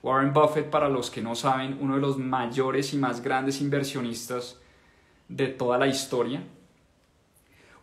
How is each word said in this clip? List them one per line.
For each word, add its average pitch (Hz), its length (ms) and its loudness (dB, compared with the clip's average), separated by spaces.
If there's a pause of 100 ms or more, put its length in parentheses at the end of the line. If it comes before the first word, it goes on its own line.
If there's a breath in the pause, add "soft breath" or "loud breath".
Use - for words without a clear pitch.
Warren 135 300 2
Buffett, 151 360 4
para 147 200 2
los 127 200 0
que 113 120 -8
no 117 120 -4
saben, 135 460 -2
uno 135 160 0
de 139 60 2
los 139 160 0
mayores 131 760 0
y 147 40 -2
más 120 240 0
grandes 135 400 -2
inversionistas 127 960 -4 (720 soft breath)
de 135 180 -2
toda 127 300 0
la 139 100 4
historia. 127 560 -2 (1400 soft breath)